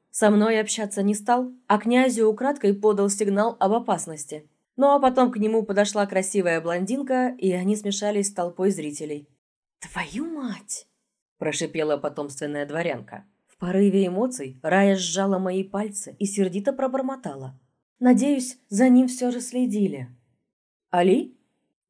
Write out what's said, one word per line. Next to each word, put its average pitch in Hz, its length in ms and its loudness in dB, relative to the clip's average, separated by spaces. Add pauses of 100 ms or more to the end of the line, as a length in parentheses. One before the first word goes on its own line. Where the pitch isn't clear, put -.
(120)
Со - 180 2
мной 214 300 4
общаться 208 440 -4
не 202 120 2
стал, 247 380 -2 (140)
а 208 100 4
князю 233 500 2
украдкой 214 460 0
подал 202 360 2
сигнал 202 500 0
об 196 140 2
опасности. 165 760 -4 (260)
Ну 269 120 4
а 277 120 6
потом 254 320 4
к 240 60 -8
нему 214 260 0
подошла 202 420 0
красивая 190 540 0
блондинка, 247 760 -2
и 190 140 0
они 180 240 0
смешались 208 520 -2
с 202 60 -10
толпой 180 380 -2
зрителей». 151 580 -8 (500)
«Твою 175 460 -8
мать!» 269 600 -10 (500)
прошипела 151 600 -2
потомственная 147 680 -8
дворянка. 147 600 -8 (200)
В - 120 -20
порыве 190 500 2
эмоций 180 560 -4
Рая 196 320 4
сжала 190 440 -2
мои 190 240 -2
пальцы 202 560 -8
и 202 60 -2
сердито 196 480 -2
пробормотала: 262 840 -6 (400)
«Надеюсь, 254 580 4 (120)
за 226 200 4
ним 254 180 8
все 247 240 -2
же 247 80 -6
следили». 202 680 -2 (800)
«Али?» 190 480 2 (520)